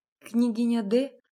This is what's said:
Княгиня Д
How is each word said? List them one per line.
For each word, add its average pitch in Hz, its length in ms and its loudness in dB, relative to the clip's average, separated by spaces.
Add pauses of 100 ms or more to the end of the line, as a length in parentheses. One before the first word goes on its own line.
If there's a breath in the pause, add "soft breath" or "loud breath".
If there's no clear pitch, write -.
(220)
Княгиня 233 600 0
Д 233 300 0 (260)